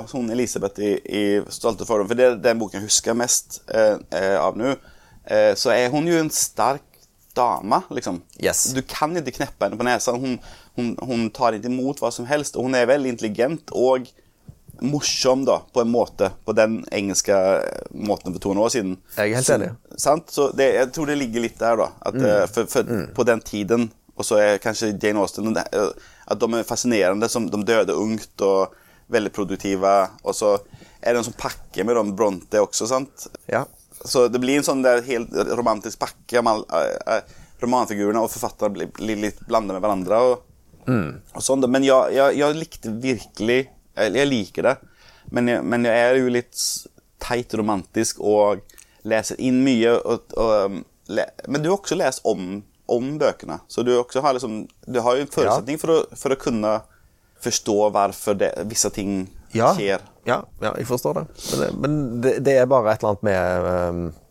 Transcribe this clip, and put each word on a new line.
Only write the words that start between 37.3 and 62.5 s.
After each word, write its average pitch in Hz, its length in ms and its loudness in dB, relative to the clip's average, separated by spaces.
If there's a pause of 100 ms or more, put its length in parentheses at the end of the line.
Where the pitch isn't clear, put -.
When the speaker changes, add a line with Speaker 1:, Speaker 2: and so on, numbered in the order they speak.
Speaker 1:
romanfigurene 110 640 0
og 110 80 -2
forfatterne 107 420 -4
blir, 85 140 -6
blir 110 300 -6
litt 104 300 -6
blandet 110 280 0
med 92 80 -6
hverandre, 98 340 0 (160)
og, 120 100 -4 (440)
Speaker 2:
Mm. 90 340 -2 (140)
Speaker 1:
og - 80 -10
sånn, 135 260 2
men 135 160 2
jeg, 131 300 4
jeg, 135 240 4
jeg 147 180 2
likte 117 440 -10
virkelig, 123 680 -2 (280)
eller 104 240 0
jeg 143 80 2
liker 101 340 -2
det, 120 140 2 (540)
men 123 180 0
jeg, 110 160 0
men 120 200 0
jeg 117 80 2
er 120 240 4
jo 127 140 2
litt 120 240 -2
s-, - 320 -6 (340)
teit 120 340 -4
romantisk 107 640 -2
og 104 400 2 (440)
leser 110 340 0
inn 127 240 2
mye, 117 300 4 (120)
og, 113 180 -2 (140)
og, 107 280 2
um, 98 200 -6 (240)
le-, 104 180 -2 (220)
men 151 140 -2
du 151 80 -2
har 196 80 2
også - 200 -4
lest 147 260 0
om, 101 380 -4 (260)
om 127 300 -2
bøkene, 101 500 -2
så 117 160 -4
du 123 80 2
også 123 300 0
har 143 100 2
liksom, 113 340 -6 (220)
du 123 140 -2
har 123 140 2
jo 139 40 0
en 143 80 -6
Speaker 2:
Ja. - 40 -16 (280)
Speaker 1:
forutsetning 135 180 -6
for 160 120 -4
å, - 260 2
for - 140 -4
å 135 80 2
kunne 107 440 -2 (600)
forstå 110 340 -2 (160)
hvorfor 101 460 0
det, 95 160 0 (120)
visse 107 240 -2
ting 95 380 -4 (240)
Speaker 2:
Ja. 123 220 4
Speaker 1:
skjer. 98 260 0 (260)
Speaker 2:
Ja, 120 160 0 (200)
ja, 107 140 -2
jeg 117 100 -6
forstår 127 280 -2
det. 156 120 -4 (240)
Men - 100 -2
det, - 200 -2
men 131 400 -2
det, 123 240 2
det 135 120 4